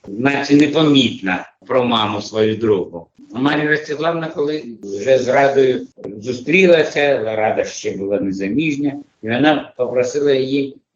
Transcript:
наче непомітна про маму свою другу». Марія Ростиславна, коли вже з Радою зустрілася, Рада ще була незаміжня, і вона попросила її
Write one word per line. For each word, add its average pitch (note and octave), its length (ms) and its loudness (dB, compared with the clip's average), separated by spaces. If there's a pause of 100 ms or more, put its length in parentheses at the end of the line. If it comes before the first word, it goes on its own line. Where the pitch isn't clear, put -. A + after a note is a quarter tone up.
наче C3+ 480 0
непомітна C#3+ 920 2 (180)
про B2 180 0
маму G#2+ 360 -2
свою G#2+ 360 0
другу». F2+ 500 -2 (280)
Марія D3 360 0
Ростиславна, D#3 560 -2
коли D3 380 -4 (180)
вже G2+ 360 2
з A#2+ 100 -2
Радою C3+ 580 2 (320)
зустрілася, D3 1000 2 (180)
Рада A2 280 0
ще - 320 -8
була G2 240 -2
незаміжня, C3 720 -2 (300)
і G#2+ 60 -8
вона C3+ 480 0
попросила B2+ 560 0
її C3+ 440 -2 (200)